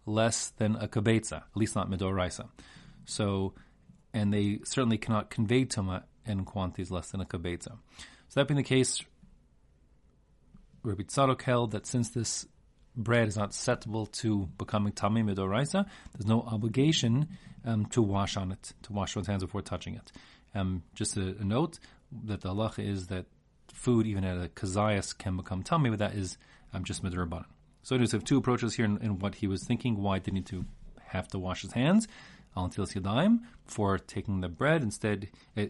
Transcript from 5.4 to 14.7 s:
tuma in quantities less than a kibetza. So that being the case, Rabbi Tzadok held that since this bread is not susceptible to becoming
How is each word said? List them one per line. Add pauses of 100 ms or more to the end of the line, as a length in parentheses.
tuma (220)
in
quantities
less
than
a
kibetza. (520)
So
that
being
the
case, (1800)
Rabbi
Tzadok
held
that
since
this (480)
bread
is
not
susceptible
to (100)
becoming